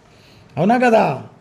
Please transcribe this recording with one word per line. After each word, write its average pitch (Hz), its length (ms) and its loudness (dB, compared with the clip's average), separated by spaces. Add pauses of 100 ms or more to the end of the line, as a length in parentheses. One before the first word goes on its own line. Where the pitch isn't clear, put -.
(560)
అవునా 202 220 0
కదా? 202 440 0 (180)